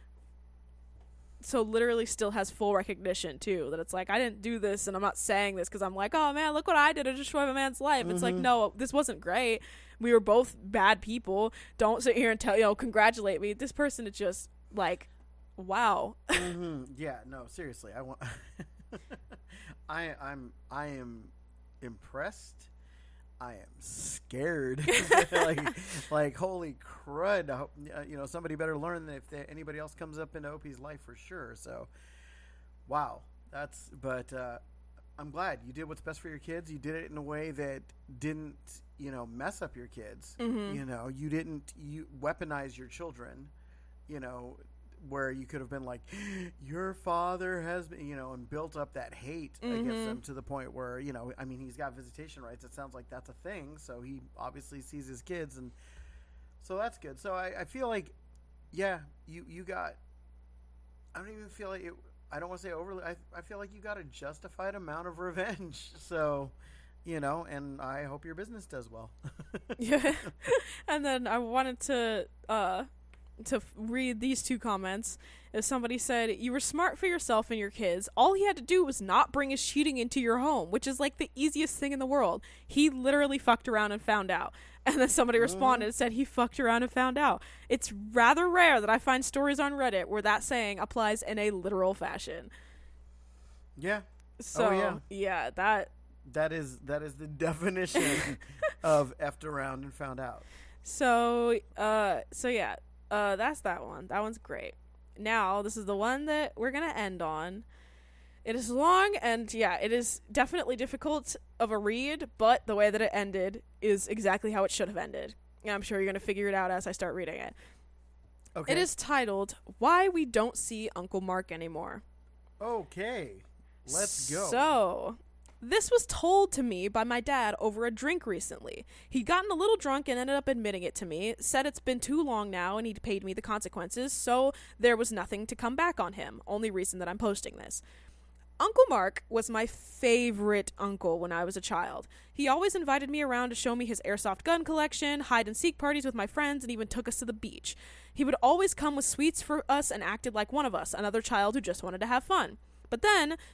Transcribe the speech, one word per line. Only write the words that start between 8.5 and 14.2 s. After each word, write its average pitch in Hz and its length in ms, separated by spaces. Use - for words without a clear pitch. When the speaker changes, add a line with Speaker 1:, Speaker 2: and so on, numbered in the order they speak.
Speaker 1:
this 247 180
wasn't 277 280
great. 226 400
We 233 140
were 233 60
both 220 440
bad 202 380
people. 214 500
Don't 220 240
sit 240 120
here 233 140
and 220 100
tell, 214 160
you 220 60
know, 214 140
congratulate 214 640
me." 208 120
This 254 180
person 277 340
is 202 80
just, - 380